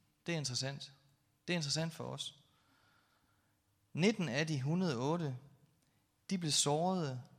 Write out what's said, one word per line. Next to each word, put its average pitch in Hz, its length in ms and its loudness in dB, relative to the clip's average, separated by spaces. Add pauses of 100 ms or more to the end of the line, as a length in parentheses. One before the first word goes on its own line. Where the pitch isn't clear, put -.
(260)
Det 170 80 -2
er 165 40 0
interessant. 131 560 -4 (540)
Det 175 60 0
er 180 40 2
interessant 160 360 0
for - 100 -8
os. 131 360 -8 (1500)
Nitten 180 360 2
af 147 180 0
de 147 140 0
hundrede 160 360 2
og 131 120 0
otte, 156 280 -2 (920)
de 196 80 0
blev 165 140 0
sårede 151 720 2 (160)